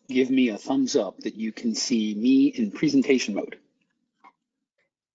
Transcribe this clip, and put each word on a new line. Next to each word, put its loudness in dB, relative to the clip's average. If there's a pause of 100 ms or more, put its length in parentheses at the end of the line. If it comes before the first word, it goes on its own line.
give 2
me 2
a -6
thumbs 0
up -2
that -10
you -6
can -4
see -2
me 4
in -2
presentation 0
mode. -8 (1600)